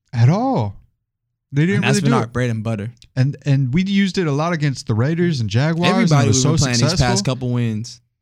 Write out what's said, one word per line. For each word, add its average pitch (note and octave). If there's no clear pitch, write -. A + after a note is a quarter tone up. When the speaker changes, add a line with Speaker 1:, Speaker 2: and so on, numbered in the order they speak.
Speaker 1:
At A#2+
all. F#3+
They C#3+
didn't G3
Speaker 2:
And G3
that's A#3
Speaker 1:
really F#3+
Speaker 2:
been C#3+
Speaker 1:
do C3
Speaker 2:
our A#2
Speaker 1:
it. A2+
Speaker 2:
bread B2
and A2
butter. A2+
Speaker 1:
And, C3+
and C3+
we F#3
used G3
it F3+
a D3
lot D#3
against C#3+
the A2+
Raiders D#3+
and A2
Jaguars, D#3+
and A3
it A#3+
Speaker 2:
Everybody D#3
Speaker 1:
was C3+
Speaker 2:
we've B2+
Speaker 1:
so -
Speaker 2:
been E3
playing B2
Speaker 1:
successful. A#2+
Speaker 2:
these -
past B2+
couple B2+
wins. A#2